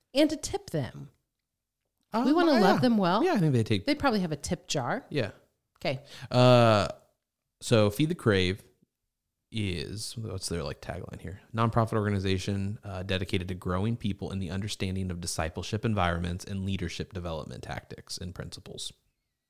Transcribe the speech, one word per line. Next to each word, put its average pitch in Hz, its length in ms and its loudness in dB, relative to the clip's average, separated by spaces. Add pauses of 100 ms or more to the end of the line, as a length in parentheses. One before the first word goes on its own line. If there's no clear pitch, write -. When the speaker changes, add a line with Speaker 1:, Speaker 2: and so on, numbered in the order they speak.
(140)
Speaker 1:
and 285 160 4
to 311 60 -2
tip - 340 -8
them. 143 400 -6 (1040)
We 220 60 0
Speaker 2:
Um, 269 160 4
Speaker 1:
wanna 339 180 6
Speaker 2:
yeah. 240 60 6
Speaker 1:
love 208 220 6
them 233 160 4
well. 190 260 4
Speaker 2:
Yeah, 359 100 2
I 233 60 4
think 156 140 4
they 113 100 4
take 101 220 0
Speaker 1:
They 285 100 2
probably 254 240 0
have 175 120 -2
a 151 60 -2
tip - 300 -6
jar. 151 420 -4
Speaker 2:
Yeah. 113 220 -2 (480)
Speaker 1:
Okay. 139 200 -4 (300)
Speaker 2:
Uh, 120 580 8 (720)
so 107 300 4
Feed 156 200 0
the 180 60 -2
Crave 95 480 2 (880)
is, 98 640 -6
what's 98 320 -8
their, 85 140 -4
like, 71 180 -8
tagline - 400 -12
here? 92 200 -12 (140)
Nonprofit 113 380 0
organization, 98 880 -2
uh, 95 200 -10
dedicated 95 440 -2
to 92 80 -6
growing 92 420 -2
people - 340 -6
in 95 80 -6
the 90 120 -6
understanding 95 600 -4
of 87 100 -8
discipleship 87 640 -4
environments 87 600 0
and 95 200 -6
leadership 92 480 -4
development 87 500 -8
tactics - 540 -12
and 90 180 -10
principles. - 580 -14 (560)